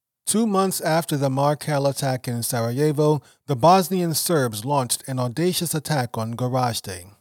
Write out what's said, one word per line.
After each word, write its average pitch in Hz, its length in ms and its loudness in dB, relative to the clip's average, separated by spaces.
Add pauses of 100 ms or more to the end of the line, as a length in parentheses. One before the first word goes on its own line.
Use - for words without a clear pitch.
(260)
Two 220 200 2
months 190 360 0
after 160 360 0
the 139 120 0
Markel 139 580 0
attack 135 400 -2
in 120 160 -4
Sarajevo, 143 800 0 (260)
the 143 80 0
Bosnian 175 580 4
Serbs 123 520 0
launched 135 420 -2
an 131 120 -4
audacious 151 540 -2
attack 143 440 -4
on 113 180 -4
Gorazde. 123 720 -2 (160)